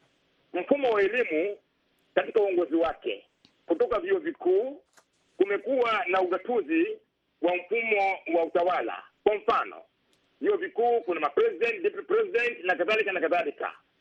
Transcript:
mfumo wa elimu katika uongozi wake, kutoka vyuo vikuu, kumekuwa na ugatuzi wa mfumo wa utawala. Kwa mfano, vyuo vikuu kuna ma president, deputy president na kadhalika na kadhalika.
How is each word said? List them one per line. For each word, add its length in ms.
mfumo 380
wa 120
elimu 540
katika 260
uongozi 340
wake, 500
kutoka 340
vyuo 180
vikuu, 640
kumekuwa 720
na 140
ugatuzi 760
wa 140
mfumo 600
wa 100
utawala. 580
Kwa 100
mfano, 480
vyuo 160
vikuu 440
kuna 200
ma 100
president, 520
deputy 240
president 580
na 120
kadhalika 360
na 80
kadhalika. 520